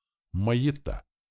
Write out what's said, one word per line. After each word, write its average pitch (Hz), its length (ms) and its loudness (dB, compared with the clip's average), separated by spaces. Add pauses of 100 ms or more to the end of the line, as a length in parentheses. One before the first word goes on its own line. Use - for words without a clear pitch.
(340)
«Маята». 120 680 0 (280)